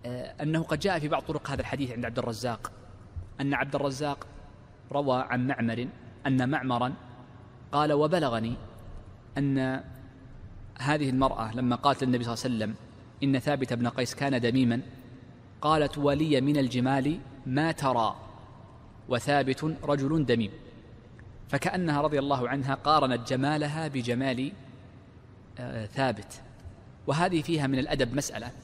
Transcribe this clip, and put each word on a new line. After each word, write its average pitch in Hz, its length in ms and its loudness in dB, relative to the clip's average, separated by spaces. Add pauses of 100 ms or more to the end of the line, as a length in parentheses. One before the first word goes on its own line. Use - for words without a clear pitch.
آه، 123 380 -8
أنه 156 200 2
قد 156 160 -2
جاء 185 200 2
في 151 80 -2
بعض 151 140 0
طرق 147 300 -6
هذا 131 100 -2
الحديث 127 300 -4
عند 120 140 -4
عبد 117 140 -4
الرزاق 117 520 -4 (720)
أن 139 120 2
عبد 139 220 -2
الرزاق 139 520 -2 (640)
روى 135 380 2
عن 123 180 0
معمر 120 400 0 (400)
أن 131 220 4
معمرا 131 440 0 (800)
قال: 147 220 4
"وبلغني 143 640 2 (840)
أن 135 460 2 (960)
هذه 143 300 2
المرأة 123 460 2
لما 123 200 2
قالت 135 280 4
للنبي 123 200 2
صلى 117 100 -2
الله 117 100 -6
عليه 123 120 0
وسلم: 107 200 -2 (480)
'إن 135 160 4
ثابت 131 340 0
بن 120 140 2
قيس 120 280 -2
كان 135 260 0
دميما'، 120 400 4 (800)
قالت: 151 360 4
'ولي 143 440 4
من 147 160 4
الجمال 131 600 2 (260)
ما 143 260 2
ترى، 120 440 2 (960)
وثابت 139 720 2
رجل 143 420 2
دميم.'" 117 260 4 (1000)
فكأنها 156 520 0
رضي 151 180 2
الله 131 300 2
عنها 135 260 0
قارنت 135 540 4
جمالها 147 580 0
بجمال، 127 640 0 (1080)
آه، 123 260 -6
ثابت، - 560 -4 (680)
وهذه 165 340 2
فيها 151 260 0
من 131 120 2
الأدب 135 360 0
مسألة 120 360 -4 (120)